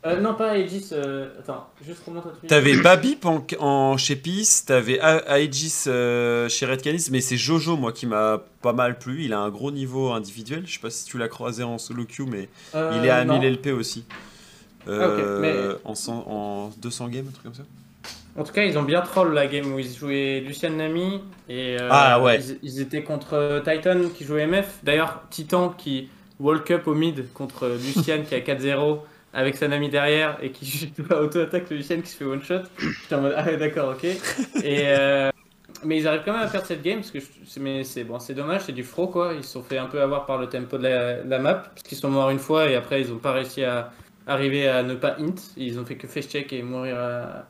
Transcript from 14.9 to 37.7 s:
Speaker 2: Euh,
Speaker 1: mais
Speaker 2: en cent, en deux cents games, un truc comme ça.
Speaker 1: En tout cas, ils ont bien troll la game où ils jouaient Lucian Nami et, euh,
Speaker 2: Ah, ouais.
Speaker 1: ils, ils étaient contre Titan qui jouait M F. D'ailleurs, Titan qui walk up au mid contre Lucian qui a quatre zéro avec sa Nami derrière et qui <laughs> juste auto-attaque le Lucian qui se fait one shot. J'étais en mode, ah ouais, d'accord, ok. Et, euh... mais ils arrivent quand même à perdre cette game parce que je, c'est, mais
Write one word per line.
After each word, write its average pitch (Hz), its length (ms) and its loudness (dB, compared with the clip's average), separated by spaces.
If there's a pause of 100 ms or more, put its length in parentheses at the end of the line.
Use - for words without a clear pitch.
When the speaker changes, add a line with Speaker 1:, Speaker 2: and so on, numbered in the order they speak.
Speaker 2:
Euh, 101 200 0
Speaker 1:
mais 98 400 -2 (100)
Speaker 2:
en 110 60 -8
cent, 117 320 -8
en 104 440 -8 (100)
deux 120 100 -8
cents 120 160 -8
games, 131 220 -8
un - 20 -14
truc - 140 -18
comme 120 80 -16
ça. 131 100 -18 (720)
Speaker 1:
En 151 80 -6
tout 147 80 -10
cas, 202 120 2
ils 165 140 2
ont 147 60 2
bien 147 180 2
troll 175 320 2
la 143 140 4
game 143 260 -2
où 135 60 -2
ils 127 160 -6
jouaient 139 500 -2
Lucian 147 260 -4
Nami 165 500 -2 (260)
et, 127 320 -4
euh, 123 100 -2
Speaker 2:
Ah, 131 300 8
ouais. 123 220 6
Speaker 1:
ils, 135 220 -10
ils 135 180 -8
étaient 147 220 -4
contre 147 600 -2
Titan 170 500 2
qui 151 120 -12
jouait 151 160 0
M 175 200 2
F. 196 220 -6
D'ailleurs, 151 460 2
Titan 175 400 0
qui 135 400 -6 (320)
walk 156 300 2
up 170 160 2
au 151 80 2
mid 151 380 0
contre 131 360 -6
Lucian 139 580 0
qui 151 80 -4
a 123 60 0
quatre 135 180 -2
zéro 147 460 0 (300)
avec 135 200 0
sa 151 120 0
Nami 143 220 0
derrière 151 520 2
et 135 100 -6
qui - 140 -14
<laughs> 135 140 -6
juste 156 200 -10 (120)
auto-attaque 165 580 2
le 151 80 -6
Lucian 147 240 -4
qui - 80 -10
se - 80 -18
fait 143 80 -6
one 135 180 -4
shot. 180 180 -2 (180)
J'étais - 360 -4
en 139 60 2
mode, 139 160 2
ah 151 80 0
ouais, 160 120 2
d'accord, 147 380 0
ok. 135 80 -10
Et, 180 140 0 (480)
euh... 139 640 4 (540)
mais 160 140 0
ils 156 100 2
arrivent 156 180 2
quand 202 80 0
même 226 80 -2
à 214 60 0
perdre 190 180 -4
cette 160 160 -6
game 185 200 -2
parce - 100 -12
que 143 80 -8
je, 135 60 -14 (220)
c'est, - 120 -14
mais 135 240 -4